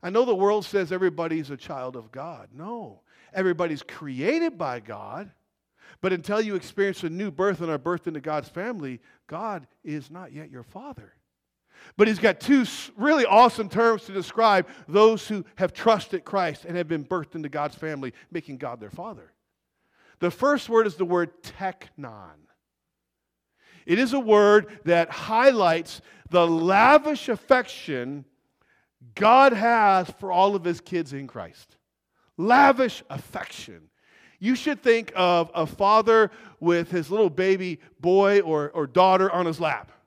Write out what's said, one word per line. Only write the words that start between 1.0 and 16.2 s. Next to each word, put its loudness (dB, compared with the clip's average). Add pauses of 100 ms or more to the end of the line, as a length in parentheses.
a -12
child -12
of -18
God. -16
No, -16 (320)
everybody's -2
created -4
by -8
God, -16 (720)
but -2
until -4
you -4
experience -4
a -6
new -8
birth -2
and -6
are -4
birthed -6
into -8
God's -6
family, -10 (240)
God -12 (160)
is -12
not -20
yet -18
your -18
father. -20 (840)
But 2
he's -2
got 2
two 2
s-, -8
really 2
awesome 4
terms 0
to -18
describe 0 (200)
those 2
who -6 (100)
have -4
trusted -2